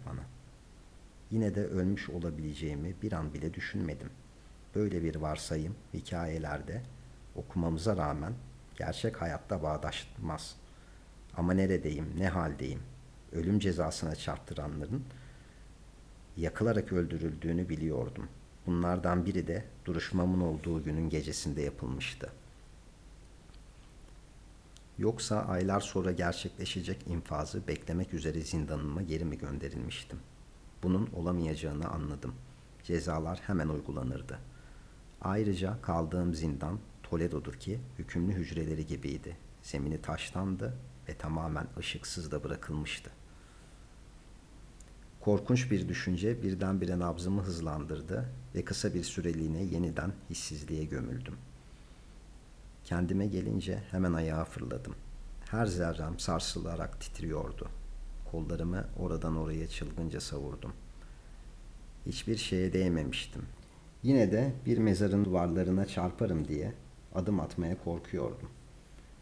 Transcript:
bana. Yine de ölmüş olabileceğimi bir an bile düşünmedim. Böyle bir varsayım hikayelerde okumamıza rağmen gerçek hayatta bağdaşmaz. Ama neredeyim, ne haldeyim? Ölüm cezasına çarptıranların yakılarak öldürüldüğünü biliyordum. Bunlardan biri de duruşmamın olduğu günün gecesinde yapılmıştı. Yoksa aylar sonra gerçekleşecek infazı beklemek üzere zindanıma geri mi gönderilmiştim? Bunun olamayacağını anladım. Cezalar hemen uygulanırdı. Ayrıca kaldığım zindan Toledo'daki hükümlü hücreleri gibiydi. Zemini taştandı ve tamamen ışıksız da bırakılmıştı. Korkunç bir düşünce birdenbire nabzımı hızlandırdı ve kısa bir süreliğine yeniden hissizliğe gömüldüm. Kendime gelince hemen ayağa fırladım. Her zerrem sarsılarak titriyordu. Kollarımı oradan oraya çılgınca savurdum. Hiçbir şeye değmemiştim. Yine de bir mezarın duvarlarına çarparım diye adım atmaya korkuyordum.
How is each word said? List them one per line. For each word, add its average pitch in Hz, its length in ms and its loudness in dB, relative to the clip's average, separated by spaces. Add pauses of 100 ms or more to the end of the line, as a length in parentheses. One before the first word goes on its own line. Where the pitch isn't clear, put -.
bana. 64 160 -6 (1080)
Yine 107 240 4
de 104 120 4
ölmüş 95 440 2
olabileceğimi 78 920 -2
bir 107 100 0
an 78 220 0
bile 78 200 -2
düşünmedim. 76 560 -2 (640)
Böyle 98 280 2
bir 80 140 2
varsayım 78 580 0 (200)
hikayelerde 80 880 -2 (520)
okumamıza 85 640 2
rağmen 76 360 2 (440)
gerçek - 460 0
hayatta 82 400 -2
bağdaşmaz. - 920 -2 (800)
Ama 87 160 4
neredeyim, 78 640 4
ne 92 100 6
haldeyim? 76 520 0 (520)
Ölüm 92 260 4
cezasına 80 560 2
çarptıranların 76 880 -4 (1300)
yakılarak 104 560 4
öldürüldüğünü 82 760 2
biliyordum. 78 600 0 (380)
Bunlardan 87 600 4
biri 92 200 2
de 85 180 0 (200)
duruşmamın 90 560 4
olduğu 80 420 2
günün 78 260 2
gecesinde 76 540 0
yapılmıştı. 67 680 -4 (2750)
Yoksa 107 420 4
aylar 95 400 4
sonra 90 320 2
gerçekleşecek 87 920 -2
infazı 80 600 -2
beklemek 85 480 0
üzere 80 260 0
zindanıma 76 640 0
geri 80 220 0
mi 73 140 -2
gönderilmiştim? 71 800 -4 (640)
Bunun 92 340 4
olamayacağını 80 720 0
anladım. 71 460 -4 (480)
Cezalar 82 640 0
hemen 82 220 4
uygulanırdı. 65 720 -2 (840)
Ayrıca 98 580 2
kaldığım 87 520 4
zindan 78 440 0 (240)
Toledo'daki 82 800 0 (180)
hükümlü 87 340 0
hücreleri 78 540 0
gibiydi. - 500 -4 (260)
Zemini 73 400 -2
taştandı 95 720 -2 (340)
ve - 60 -8
tamamen 78 520 -2 (120)
ışıksız - 520 -4
da 73 140 -2
bırakılmıştı. - 640 -4 (2000)
Korkunç 123 500 6
bir 90 180 4
düşünce 92 540 2
birdenbire 92 560 2
nabzımı 87 440 2
hızlandırdı 80 840 -2 (260)
ve 90 100 0
kısa 95 300 0
bir 87 100 2
süreliğine 82 580 0
yeniden 82 500 2 (180)
hissizliğe 78 540 -4
gömüldüm. 64 520 -4 (1500)
Kendime 90 420 4
gelince 98 640 0
hemen 92 220 4
ayağa 80 320 4
fırladım. 64 500 -4 (560)
Her 113 160 4
zerrem 82 520 0
sarsılarak 85 840 0
titriyordu. - 680 -4 (640)
Kollarımı 82 540 0 (140)
oradan 82 380 0
oraya 78 320 0
çılgınca 78 520 -2
savurdum. 71 520 -4 (1300)
Hiçbir - 300 0
şeye 92 360 4
değmemiştim. 85 720 2 (600)
Yine 117 300 10
de 123 200 6 (140)
bir 117 120 6
mezarın 101 460 8
duvarlarına 90 640 6
çarparım 90 640 2
diye 78 240 0 (420)
adım 92 260 4
atmaya 85 440 0
korkuyordum. 85 640 -2 (720)